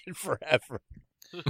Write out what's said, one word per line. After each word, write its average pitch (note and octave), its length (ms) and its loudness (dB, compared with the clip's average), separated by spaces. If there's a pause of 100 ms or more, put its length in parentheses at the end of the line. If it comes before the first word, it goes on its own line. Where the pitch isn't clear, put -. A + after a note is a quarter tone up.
<laughs> F3+ 80 -8
forever. C#3+ 680 2 (540)
I'll - 160 -8